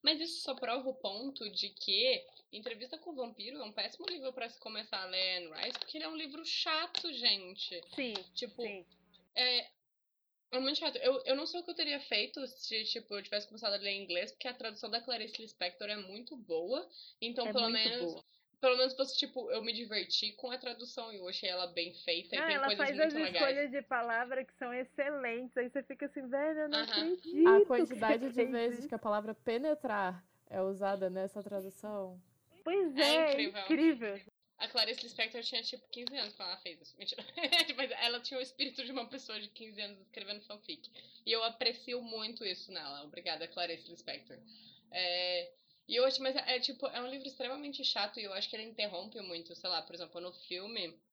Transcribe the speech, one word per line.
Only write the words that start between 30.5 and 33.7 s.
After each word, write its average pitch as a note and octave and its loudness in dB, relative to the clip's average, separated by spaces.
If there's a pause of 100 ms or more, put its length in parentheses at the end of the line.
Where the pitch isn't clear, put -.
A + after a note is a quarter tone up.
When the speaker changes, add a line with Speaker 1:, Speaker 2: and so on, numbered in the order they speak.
Speaker 3:
usada G3 2
nessa F#3+ -4
tradução. G3 -6 (400)
Speaker 2:
Pois E4+ 4
Speaker 1:
É D4+ 6 (120)
Speaker 2:
é, D#4+ 6
Speaker 1:
incrível. G#3 0
Speaker 2:
incrível. A#3 4 (360)